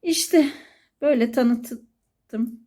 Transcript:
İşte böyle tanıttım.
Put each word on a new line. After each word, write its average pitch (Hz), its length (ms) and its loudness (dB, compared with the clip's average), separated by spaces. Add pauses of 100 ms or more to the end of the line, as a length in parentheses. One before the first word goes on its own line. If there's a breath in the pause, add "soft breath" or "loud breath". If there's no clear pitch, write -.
İşte 320 460 2 (520 loud breath)
böyle 247 320 2
tanıttım. - 1300 -4